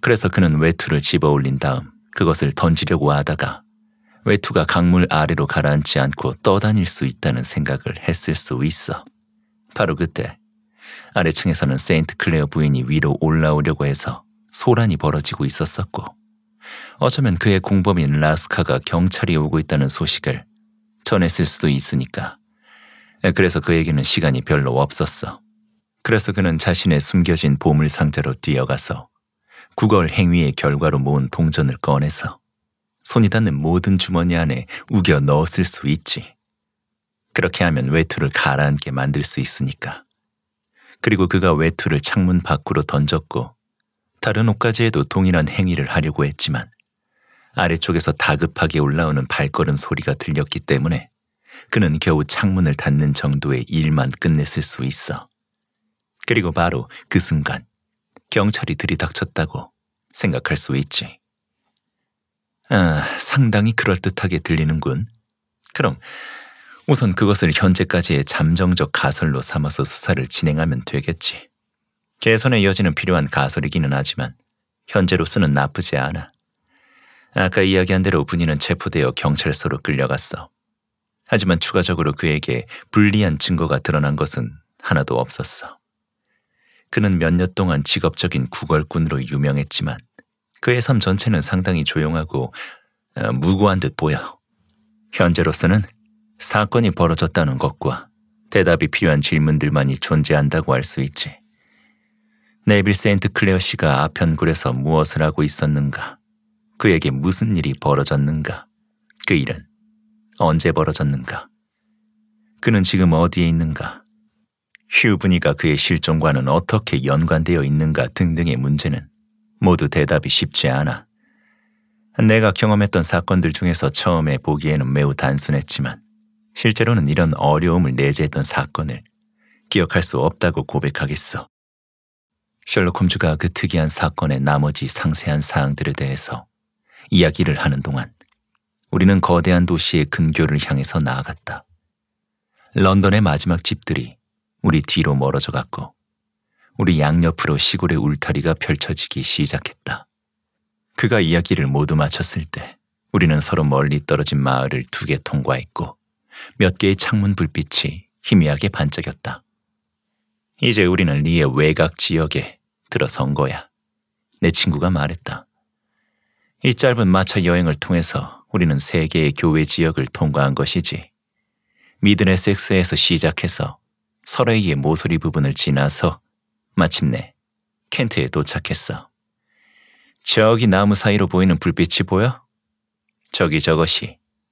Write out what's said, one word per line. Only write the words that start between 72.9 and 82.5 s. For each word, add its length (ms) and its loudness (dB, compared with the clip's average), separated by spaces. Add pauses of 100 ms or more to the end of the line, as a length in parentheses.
필요한 340 0
가설이기는 640 -2
하지만 420 -4 (520)
현재로서는 640 2
나쁘지 440 -2
않아. 340 -6 (1000)
아까 280 0
이야기한 420 2
대로 220 2
분이는 340 0
체포되어 520 -2
경찰서로 680 -2
끌려갔어. 720 -4 (800)
하지만 320 2
추가적으로 540 0
그에게 520 -4 (240)